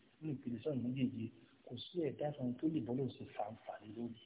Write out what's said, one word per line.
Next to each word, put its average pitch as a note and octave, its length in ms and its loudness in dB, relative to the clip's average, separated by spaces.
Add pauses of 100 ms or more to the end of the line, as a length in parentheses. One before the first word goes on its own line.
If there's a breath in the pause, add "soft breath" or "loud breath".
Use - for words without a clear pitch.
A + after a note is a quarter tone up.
(160)
ní D#3 140 -6
ìpele A#2+ 300 0
sánmà C#3 220 2
méjèèjì, A#2 440 2 (360 loud breath)
kò - 140 -10
sí A2 240 -8
ẹ̀dá D3 300 2
kan B2+ 240 0
tó C#3+ 140 0
lè D#3 140 4
bọ́ A#2 140 0
lóun C3+ 140 2
ṣe - 160 -8
fàǹfààní - 680 -6
lórí. A2+ 340 -6